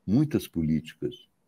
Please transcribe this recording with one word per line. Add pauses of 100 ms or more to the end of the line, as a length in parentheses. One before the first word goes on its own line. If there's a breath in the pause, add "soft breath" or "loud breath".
muitas
políticas. (180)